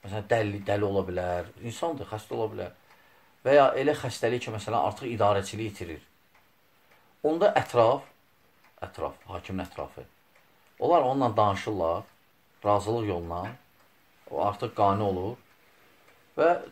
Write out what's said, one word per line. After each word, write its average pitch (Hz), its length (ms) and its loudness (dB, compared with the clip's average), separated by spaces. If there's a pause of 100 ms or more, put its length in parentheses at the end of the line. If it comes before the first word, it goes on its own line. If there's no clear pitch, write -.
Məsələn, 101 260 -8
dəli, 104 360 0
dəli 101 200 0
ola 98 200 0
bilər, 90 440 -4 (120)
insandır, 120 480 -4
xəstə 107 260 -8
ola 113 160 -2
bilər. 95 200 -8 (720)
Və 135 120 6
ya 135 120 8 (100)
elə 139 200 2
xəstəlik 120 460 -2
ki, 110 100 -8
məsələn, 107 340 -2
artıq 113 260 -8
idarəçiliyi 104 580 0
itirir. 85 300 -12 (1200)
Onda 170 340 4
ətraf, 120 460 4 (760)
ətraf, - 360 -8 (120)
hakimin 92 340 -8
ətrafı, - 400 -12 (760)
onlar 139 240 4
onunla 131 300 2
danışırlar, 98 680 2 (600)
razılıq 104 440 2
yoluna, 85 340 -4 (880)
o 73 160 -4
artıq 104 280 -4
qane 101 320 2
olur 95 300 -2 (1000)
və 151 120 4 (240)